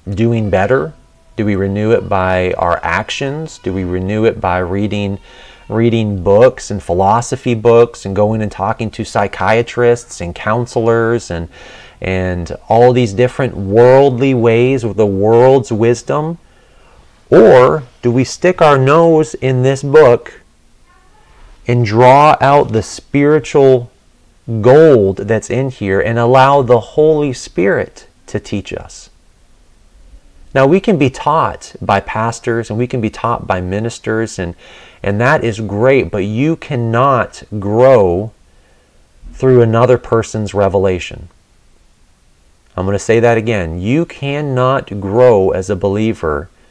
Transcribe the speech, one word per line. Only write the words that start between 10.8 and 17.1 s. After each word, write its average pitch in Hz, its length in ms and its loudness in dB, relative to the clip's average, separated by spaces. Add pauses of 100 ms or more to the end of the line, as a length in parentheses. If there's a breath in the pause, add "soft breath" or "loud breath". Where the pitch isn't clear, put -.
and, 85 200 -8 (500 loud breath)
and 92 560 -6 (140)
all 120 240 4
these 120 180 0
different 123 420 -2
worldly 123 800 4
ways 120 500 2
with 101 140 -6
the 110 80 2
world's 117 680 4
wisdom? 139 680 -2 (960 soft breath)